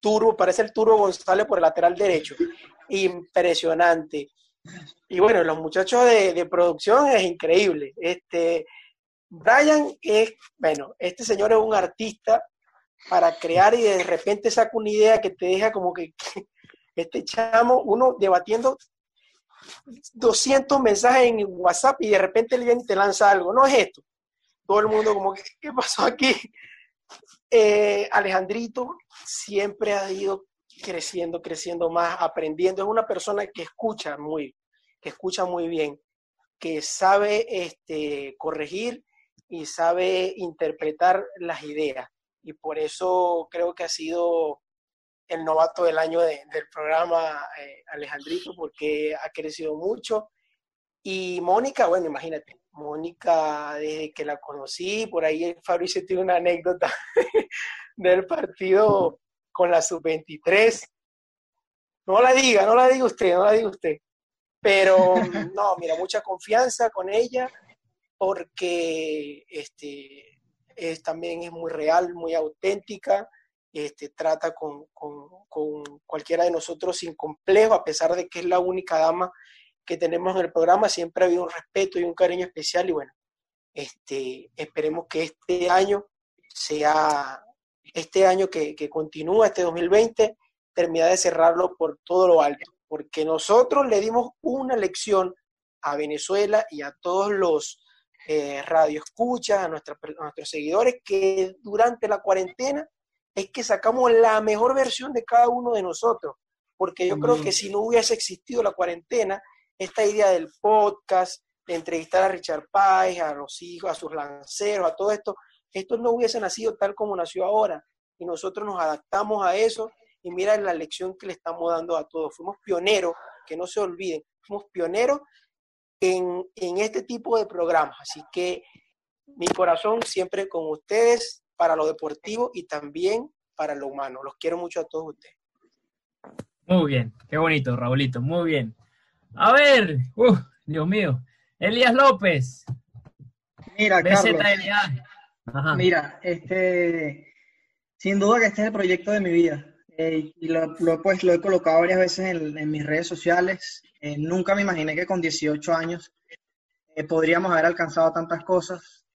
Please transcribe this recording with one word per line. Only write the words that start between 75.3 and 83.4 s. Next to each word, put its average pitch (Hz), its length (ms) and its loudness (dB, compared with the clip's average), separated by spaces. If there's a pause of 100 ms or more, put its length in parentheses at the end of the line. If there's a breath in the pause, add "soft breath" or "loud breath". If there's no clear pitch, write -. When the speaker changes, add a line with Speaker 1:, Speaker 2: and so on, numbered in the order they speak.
Speaker 1:
con 151 360 -6 (200)
cualquiera 165 400 -2
de 175 60 2
nosotros 165 480 -4
sin 165 160 -12
complejo, 196 600 2
a - 100 0
pesar 165 300 0
de 180 140 -6
que 175 120 -12
es 180 40 -10
la 180 140 2
única 185 400 -2
dama 170 320 0 (560 soft breath)
que 170 100 -6
tenemos 170 380 -2
en 190 80 0
el 170 100 -4
programa, 180 360 4
siempre 175 360 -2
ha - 20 4
habido 175 180 0
un 165 60 -8
respeto 190 480 -4
y 175 60 -2
un 170 100 -6
cariño 180 320 0
especial, 180 420 -4
y 175 40 -2
bueno, 143 200 -6 (600)